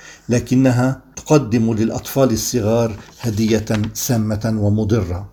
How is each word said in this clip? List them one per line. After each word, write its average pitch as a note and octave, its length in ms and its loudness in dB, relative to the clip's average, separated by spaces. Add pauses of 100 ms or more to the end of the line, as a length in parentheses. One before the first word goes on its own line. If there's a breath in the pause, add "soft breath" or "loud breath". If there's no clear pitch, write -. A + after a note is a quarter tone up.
(280 loud breath)
لكنها B2+ 760 2 (140)
تقدم A2+ 580 2
للأطفال A2+ 580 0
الصغار A2+ 640 0 (240 loud breath)
هدية G#2+ 460 0 (280)
سامة A2 640 -2
ومضرة. G2+ 760 0